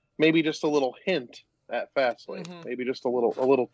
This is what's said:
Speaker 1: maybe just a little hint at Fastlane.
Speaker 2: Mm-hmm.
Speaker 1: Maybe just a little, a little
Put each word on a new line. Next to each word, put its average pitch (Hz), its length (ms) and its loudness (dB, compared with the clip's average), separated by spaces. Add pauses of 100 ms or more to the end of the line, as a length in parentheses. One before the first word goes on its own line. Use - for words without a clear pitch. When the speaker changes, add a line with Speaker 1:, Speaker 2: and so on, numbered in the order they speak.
(180)
Speaker 1:
maybe 160 240 4
just 151 220 -2
a 160 60 2
little 139 260 0 (100)
hint 147 380 -4 (260)
at 110 240 -6
Fastlane. 135 520 -2
Speaker 2:
Mm-hmm. 175 200 -16
Speaker 1:
Maybe 123 200 -6
just 127 180 -6
a 131 60 -2
little, 120 280 2
a 131 80 0
little 127 280 4